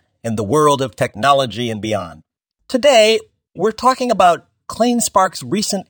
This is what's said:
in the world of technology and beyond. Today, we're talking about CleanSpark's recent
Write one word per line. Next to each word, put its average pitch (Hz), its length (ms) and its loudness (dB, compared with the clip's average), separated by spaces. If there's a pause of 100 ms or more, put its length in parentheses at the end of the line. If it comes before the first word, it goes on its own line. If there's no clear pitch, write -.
(240)
in 113 100 -4
the 107 80 -4
world 139 400 2
of 131 140 -8
technology 123 760 -2
and 107 100 -8
beyond. 92 420 -8 (440)
Today, 226 540 4 (340)
we're 196 160 -2
talking 247 400 -2
about 180 380 2 (200)
CleanSpark's 220 760 -2
recent 190 460 -4